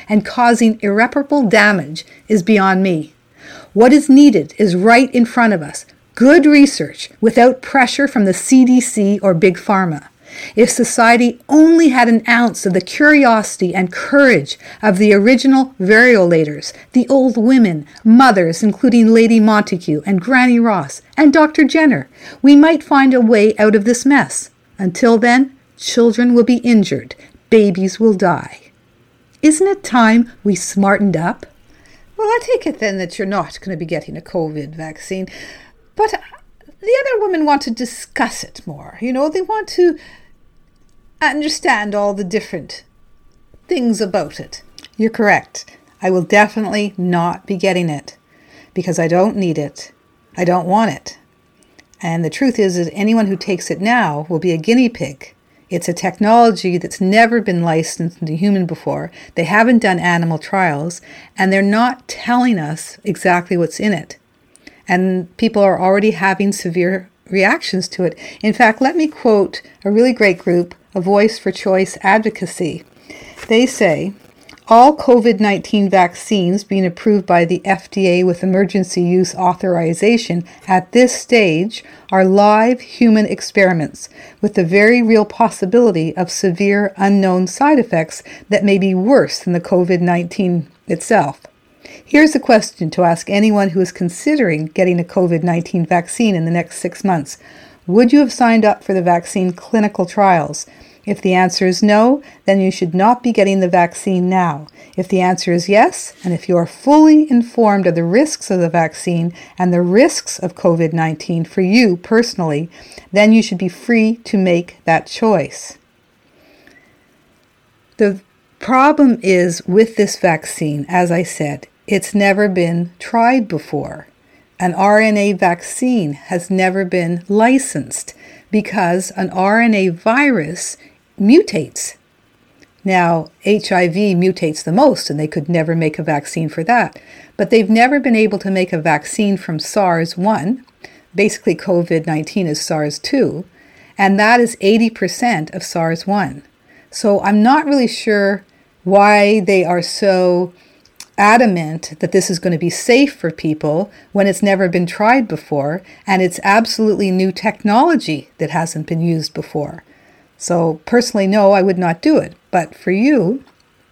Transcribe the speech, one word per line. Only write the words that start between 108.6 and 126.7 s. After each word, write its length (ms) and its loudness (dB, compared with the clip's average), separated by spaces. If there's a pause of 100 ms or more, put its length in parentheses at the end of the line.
the 80 0
vaccine 640 -4 (260)
and 140 0
the 100 2
risks 560 0
of 160 -8
covid 380 0
nineteen 520 -4
for 180 -4
you 340 2
personally, 720 -4 (440)
then 200 4
you 100 4
should 160 -8
be 100 -4
free 560 -2
to 120 -4
make 480 -2
that 220 0
choice. 720 -4 (2250)
The 240 0 (380)
problem 640 2
is 440 0
with 300 2
this 200 -2
vaccine, 720 -4
as 220 0
I 120 0
said, 440 -8 (200)
it's 280 -4
never 340 2
been 520 -2
tried 480 0
before. 580 -10 (540)
An 140 -2
R 260 4
N 160 2
A 160 0
vaccine 800 -2
has 380 -8
never 340 -2